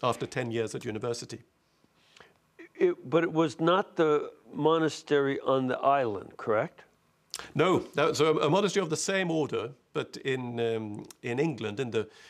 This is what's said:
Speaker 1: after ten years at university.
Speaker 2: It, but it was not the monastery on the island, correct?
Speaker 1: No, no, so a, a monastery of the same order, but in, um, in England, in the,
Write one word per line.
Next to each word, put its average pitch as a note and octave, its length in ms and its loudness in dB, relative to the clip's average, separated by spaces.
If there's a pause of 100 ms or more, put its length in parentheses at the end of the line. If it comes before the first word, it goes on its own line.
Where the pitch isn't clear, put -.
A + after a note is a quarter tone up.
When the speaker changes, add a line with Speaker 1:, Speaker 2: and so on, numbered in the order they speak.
Speaker 1:
after B2 240 0
ten B2 240 -6
years A2+ 240 -4
at A2+ 100 -10
university. A#2 580 -8 (1300)
Speaker 2:
It, F3 360 0
but E3 140 4
it E3 80 0
was D#3 260 2
not F3 380 2
the D3+ 340 2 (220)
monastery D3 880 2
on C3 260 2
the B2+ 120 0
island, C3 580 0
correct? A#2 480 -2 (680)
Speaker 1:
No, E3 300 4 (120)
no, D#3 160 2
so D3+ 260 2
a, D#3 80 2
a C#3+ 40 2
monastery G3 320 2
of D#3+ 80 -4
the D#3 60 -4
same F#3+ 340 -2
order, C3 400 -2 (220)
but - 260 -6
in, B2 420 -4
um, A2 440 -4 (180)
in A#2+ 160 -4
England, A2 420 -2
in B2 100 -6
the, G#2+ 180 -2 (220)